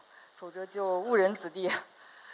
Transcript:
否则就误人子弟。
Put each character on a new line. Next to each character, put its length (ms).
否 140
则 160
就 340
误 160
人 180
子 140
弟。 240